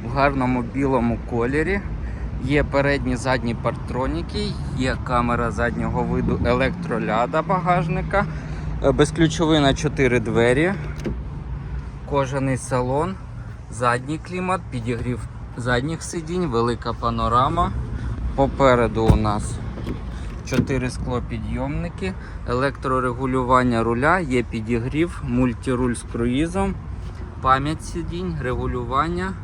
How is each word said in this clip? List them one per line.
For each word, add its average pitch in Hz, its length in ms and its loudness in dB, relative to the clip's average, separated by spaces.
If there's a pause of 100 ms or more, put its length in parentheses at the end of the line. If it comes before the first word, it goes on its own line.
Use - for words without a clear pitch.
в 117 40 -6
гарному 131 540 2
білому 120 560 0 (120)
кольорі. 147 500 0 (640)
Є 139 200 2
передні, 139 520 0
задні 120 380 0
партроніки, 156 920 -2 (320)
є 127 260 0
камера 120 460 2
заднього 117 520 0
виду, 120 420 0
електроляда 123 960 2
багажника, 185 840 2 (580)
е, 135 80 6
безключовий 156 680 4
на 135 140 6
чотири 135 460 2
двері, 120 520 4 (1400)
кожаний 135 460 2
салон, 135 580 0 (560)
задній 127 480 0
клімат, 185 420 -2 (100)
підігрів 117 500 -2 (360)
задніх 127 460 0
сидінь, 170 440 -2
велика 117 460 0
панорама. 120 800 2 (640)
Попереду 120 680 4
у 110 120 8
нас 107 380 0 (920)
чотири 127 420 2
склопідйомники, 131 1200 -4 (340)
електрорегулювання 127 1300 2
руля, 127 360 4
є 127 240 2
підігрів, 120 840 -2
мультируль 123 680 0
з - 80 -8 (100)
круїзом, 165 640 0 (680)
пам'ять 131 440 2
сидінь, 170 580 -4
регулювання. 127 880 -2 (120)